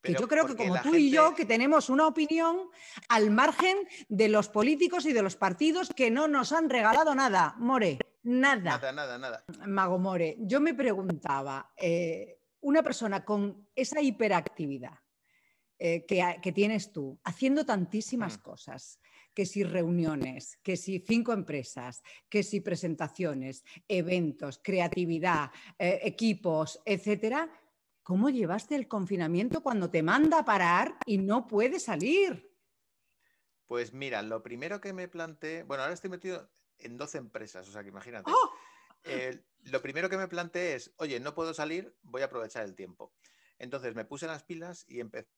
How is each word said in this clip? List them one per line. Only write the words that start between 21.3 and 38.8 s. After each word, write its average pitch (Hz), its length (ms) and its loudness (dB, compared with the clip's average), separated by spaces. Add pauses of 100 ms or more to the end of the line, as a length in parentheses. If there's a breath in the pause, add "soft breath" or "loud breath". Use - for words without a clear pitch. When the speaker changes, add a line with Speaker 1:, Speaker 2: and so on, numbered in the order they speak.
Speaker 1:
empresas, 139 680 -6 (260 loud breath)
que 208 140 0
si 202 180 -2
presentaciones, 156 1040 -6 (240 loud breath)
eventos, 175 720 -2
creatividad, 170 880 0 (280 loud breath)
eh, 175 260 0
equipos, 180 800 -2
etcétera, 220 680 -2 (520)
¿cómo 202 280 2
llevaste 214 460 -2
el 254 120 -4
confinamiento 190 720 -2
cuando 202 280 0
te 165 120 2
manda 294 380 4
a 302 40 -2
parar 190 520 4 (100)
y 202 120 2
no 208 300 0
puedes 240 360 0
salir? 247 680 0 (1120)
Speaker 2:
Pues 117 280 -6
mira, 131 280 -8
lo 113 200 -8
primero 139 380 -10
que 196 120 -12
me 180 160 -12
planteé, 165 540 -12
bueno, 139 200 -8
ahora 151 120 -6
estoy 190 160 -12
metido 180 420 -12 (260)
en 120 200 -16
doce 147 200 -10
empresas, 104 500 -16
o 98 40 -20
sea 104 100 -14
que 101 60 -16
imagínate. 123 540 -2
Speaker 1:
¡Oh! - 80 -2 (540 loud breath)